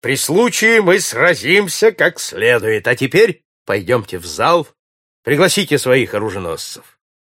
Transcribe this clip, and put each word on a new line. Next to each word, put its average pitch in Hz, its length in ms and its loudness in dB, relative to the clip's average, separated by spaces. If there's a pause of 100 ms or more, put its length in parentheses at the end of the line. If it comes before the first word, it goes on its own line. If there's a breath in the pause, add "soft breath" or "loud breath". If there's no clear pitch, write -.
При 131 140 -2
случае 220 640 2
мы 190 180 2
сразимся 175 920 0
как - 280 -2
следует, 110 680 0
а 120 80 2
теперь 180 480 0 (220)
пойдёмте 101 540 -4
в 87 60 -16
зал, 143 420 0 (560)
пригласите 151 560 0
своих 127 340 0
оруженосцев». 98 880 -8 (240)